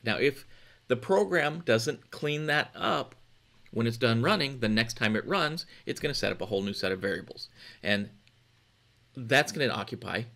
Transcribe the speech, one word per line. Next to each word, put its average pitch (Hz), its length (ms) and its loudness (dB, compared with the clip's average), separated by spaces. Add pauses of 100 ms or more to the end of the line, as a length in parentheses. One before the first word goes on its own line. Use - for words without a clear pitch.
Now, 107 140 0
if 139 280 0 (420)
the 127 80 4
program 170 680 2
doesn't 117 460 0
clean 151 340 -4
that 147 300 0
up - 400 -2 (560)
when 113 160 2
it's 113 80 -2
done 117 260 4
running, 139 380 0
the 110 80 2
next 110 280 2
time 110 200 2
it - 100 -2
runs, 156 400 0 (180)
it's - 160 -4
gonna 143 140 -2
set 101 160 0
up 95 100 -6
a 98 60 -6
whole 98 160 0
new 98 100 -2
set 95 200 -2
of 95 80 -4
variables. - 480 -6 (340)
And 104 260 0 (1080)
that's 135 340 2
gonna 147 180 0
occupy 98 540 -4 (140)